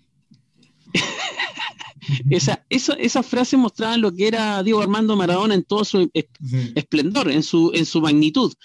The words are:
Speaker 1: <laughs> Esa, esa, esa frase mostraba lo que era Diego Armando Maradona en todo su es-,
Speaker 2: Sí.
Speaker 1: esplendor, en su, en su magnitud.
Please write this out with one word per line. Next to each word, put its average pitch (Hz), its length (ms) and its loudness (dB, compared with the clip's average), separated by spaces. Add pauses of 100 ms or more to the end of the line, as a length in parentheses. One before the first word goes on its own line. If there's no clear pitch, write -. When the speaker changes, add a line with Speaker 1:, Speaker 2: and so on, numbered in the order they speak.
(920)
Speaker 1:
<laughs> - 1400 -6
Esa, 175 400 0
esa, 262 240 -2
esa 247 300 -2
frase 247 340 0
mostraba 226 400 0
lo 214 160 0
que 190 140 0
era 214 360 -2
Diego 214 180 2
Armando 214 340 0
Maradona 190 380 2
en 180 100 2
todo 202 220 0
su 180 280 2
es-, 156 120 -2 (180)
Speaker 2:
Sí. 127 320 -2
Speaker 1:
esplendor, 156 560 0
en 151 120 2
su, 165 300 2
en 165 120 0
su 160 160 0
magnitud. 156 520 2 (120)